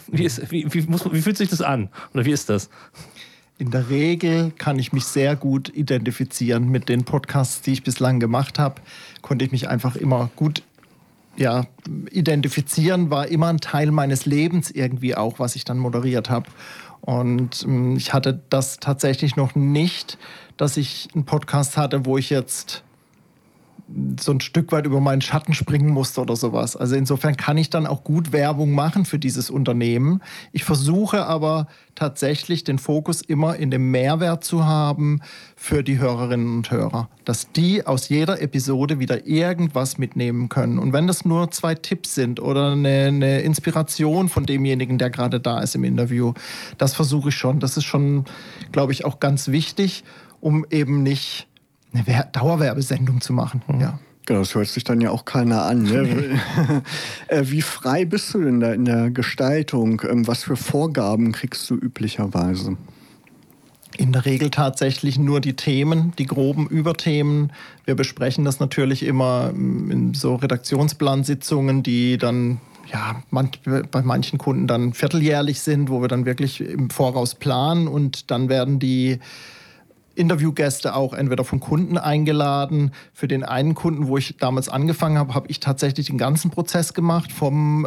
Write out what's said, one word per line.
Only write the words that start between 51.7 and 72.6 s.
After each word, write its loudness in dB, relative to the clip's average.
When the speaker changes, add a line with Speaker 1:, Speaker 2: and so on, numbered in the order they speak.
Speaker 2:
eine 0
Wer-, 2
Dauerwerbesendung 0
zu -4
machen. -2
Speaker 1:
Mhm. 0
Speaker 2:
Ja. -2
Speaker 3:
Genau, 2
das -2
hört 0
sich -6
dann 2
ja 2
auch -4
keiner 2
an, 2
ne? 2
Speaker 2:
<laughs> 2
Speaker 3:
<laughs> -12
Äh, 2
wie 0
frei 0
bist -2
du 2
denn 4
da 2
in 0
der 2
Gestaltung? 0
Ähm, 2
was -2
für -2
Vorgaben 0
kriegst -6
du 0
üblicherweise? -2
Speaker 2:
In 2
der 2
Regel 2
tatsächlich 2
nur 4
die 0
Themen, 2
die 0
groben 0
Überthemen. 2
Wir 0
besprechen 0
das 0
natürlich 0
immer, 2
mm, -2
in 2
so 0
Redaktionsplansitzungen, 0
die 2
dann, 0